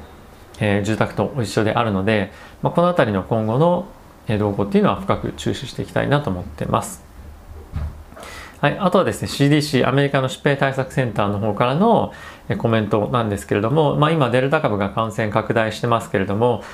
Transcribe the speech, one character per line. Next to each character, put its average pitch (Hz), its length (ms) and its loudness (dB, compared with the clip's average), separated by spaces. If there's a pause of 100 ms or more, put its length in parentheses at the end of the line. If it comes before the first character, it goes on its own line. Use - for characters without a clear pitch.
(580)
え 104 220 2
ー、 - 20 -2
住 107 140 0
宅 107 180 0
と - 260 0
一 107 60 -2
緒 113 160 0
で 107 120 0
あ 117 100 2
る 110 80 0
の 95 120 0
で、 104 280 0 (300)
ま 123 80 0
あ、 - 20 -2
こ 170 100 2
の 175 60 4
あ 175 60 0
た 156 100 4
り 110 80 2
の 92 100 0
今 110 240 -2
後 117 120 0
の、 175 280 2 (400)
え 113 80 -2
ー、 101 40 0
動 104 140 2
向 101 120 -2
っ - 40 0
て 196 100 2
い - 20 6
う 202 40 4
の 131 60 4
は 95 60 0
深 - 220 -2
く - 180 -6
注 113 180 -4
視 113 140 -8
し - 60 -14
て - 80 -6
い - 40 -8
き - 60 -18
た 113 100 0
い 117 60 -2
な 143 120 2
と 147 100 -4
思 90 100 -4
っ - 40 -10
て - 200 -10
ま 113 180 0
す。 - 220 -14 (1600)
は 143 100 2
い。 156 100 -2
あ 185 100 2
と 202 80 6
は 165 60 4
で 110 80 2
す - 100 -6
ね、 98 60 -4
シ - 160 0
ー 143 40 6
デ 151 100 6
ィ - 0 -
ー - 20 4
シ 143 220 0
ー、 131 60 2
ア 123 40 2
メ 139 100 4
リ 139 80 2
カ 139 100 2
の 131 80 0
疾 - 140 -8
病 139 160 2
対 135 160 0
策 131 180 -4
セ 135 120 0
ン 113 80 -4
タ 104 160 0
ー - 0 -
の 101 100 -2
方 104 160 0
か 123 120 2
ら 131 100 0
の、 208 360 4 (360)
え - 60 -2
ー、 - 20 0
コ - 100 -2
メ 113 140 2
ン 104 80 0
ト 104 240 2
な 120 100 2
ん 107 80 -2
で 101 80 -2
す - 80 -12
け 110 80 -2
れ 104 60 2
ど 113 100 0
も、 143 240 2
ま 147 140 2
あ、 - 20 2
今 139 200 2
デ 123 100 2
ル 139 100 0
タ 156 100 2
株 110 180 0
が 98 120 -2
感 113 220 -2
染 110 160 -2
拡 104 260 0
大 110 180 0
し - 80 -10
て 120 60 -2
ま 117 140 2
す - 100 -10
け - 80 0
れ 95 80 0
ど 95 80 -2
も、 117 400 0